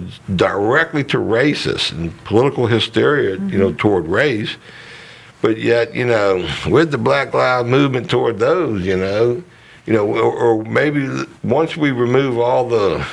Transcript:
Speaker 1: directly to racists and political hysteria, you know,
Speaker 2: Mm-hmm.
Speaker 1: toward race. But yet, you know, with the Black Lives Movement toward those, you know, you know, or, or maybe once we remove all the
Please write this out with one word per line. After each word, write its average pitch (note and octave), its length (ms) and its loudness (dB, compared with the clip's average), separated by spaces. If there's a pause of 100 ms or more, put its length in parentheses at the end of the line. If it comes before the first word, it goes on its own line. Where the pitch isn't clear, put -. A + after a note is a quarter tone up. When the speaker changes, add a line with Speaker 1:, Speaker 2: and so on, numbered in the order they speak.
(360)
Speaker 1:
directly A2 680 0
to C3+ 160 -2
racists A2 720 0
and E2 200 -6 (120)
political B2 420 2
hysteria, A2+ 760 2
you G2 180 -2
know, G2 100 4
Speaker 2:
Mm-hmm. D#2 80 -4
Speaker 1:
toward F#2+ 300 0
race. A2+ 480 -2 (880)
But A2+ 160 0
yet, A#2 340 0
you A#2+ 120 -2
know, G2 440 0 (180)
with D3+ 220 2
the C#3+ 80 -2
Black C3 380 0
Lives B2+ 340 0
Movement C3 400 2
toward A#2+ 300 0
those, B2 440 0
you F#2+ 140 0
know, A2+ 460 0 (420)
you - 80 0
know, G#2 140 2
or, A#2 260 0
or A#2 300 2
maybe C3+ 440 0 (360)
once D3+ 340 0
we D3 140 2
remove B2 480 0
all A#2+ 280 2
the F#2+ 460 0